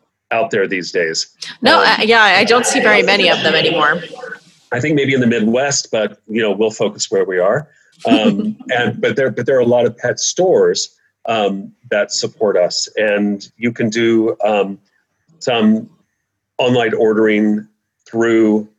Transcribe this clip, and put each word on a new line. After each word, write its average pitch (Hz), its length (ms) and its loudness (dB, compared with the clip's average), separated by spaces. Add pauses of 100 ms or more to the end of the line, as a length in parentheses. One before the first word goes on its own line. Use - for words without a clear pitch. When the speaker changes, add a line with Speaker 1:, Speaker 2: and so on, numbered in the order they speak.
(300)
Speaker 1:
out 113 200 -2
there 98 180 0
these 90 240 -8
days. 80 420 -4 (280)
Speaker 2:
No, 285 180 4
Speaker 1:
Um, - 40 2 (140)
Speaker 2:
I, - 60 -4
yeah, 226 180 4
I 196 220 4
don't 233 220 2
see 269 140 -2
very 214 220 4
many 190 260 2
of 165 140 0
them 160 120 0
anymore. 156 480 0 (680)
Speaker 1:
I 120 80 -4
think 156 140 -2
maybe 135 200 0
in 127 60 2
the 123 60 2
Midwest, 117 640 -2
but, 104 380 -4
you 110 120 -4
know, 107 120 0
we'll 107 180 -2
focus 104 400 -6
where 98 140 0
we 92 140 -4
are. 110 300 0 (380)
Um, 107 580 0
Speaker 2:
<laughs> - 60 -10
Speaker 1:
and, 120 300 -4
but 117 160 -2
there, 131 140 0
but 120 160 -8
there 139 100 2
are 127 40 2
a 120 60 0
lot 120 200 2
of 113 120 -6
pet 120 220 -6
stores, 107 760 0 (300)
um, 101 460 -4 (180)
that 104 220 -2
support 101 440 -2
us, 87 400 0
and 104 600 -2
you 117 160 -4
can 117 180 -4
do, 113 540 0
um, 98 340 0 (640)
some 110 500 0 (680)
online 123 360 0
ordering 107 720 2 (400)
through, 113 640 2 (100)